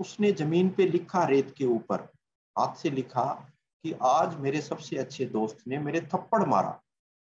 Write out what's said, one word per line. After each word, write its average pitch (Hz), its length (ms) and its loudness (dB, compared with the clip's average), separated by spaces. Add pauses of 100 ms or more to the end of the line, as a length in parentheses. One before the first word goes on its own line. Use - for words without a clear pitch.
उसने 202 320 0
जमीन 175 380 2
पे 185 160 2
लिखा, 175 380 0
रेत 135 340 2
के 139 60 -2
ऊपर 110 360 0 (580)
हाथ 131 160 0
से - 160 -4
लिखा 131 640 -4 (300)
कि 160 200 -6
आज 156 340 2
मेरे 143 240 -2
सबसे - 360 -8
अच्छे 131 280 -4
दोस्त 110 340 -2 (100)
ने 135 100 -4
मेरे 147 220 -2
थप्पड़ 185 460 0
मारा। 104 360 0 (480)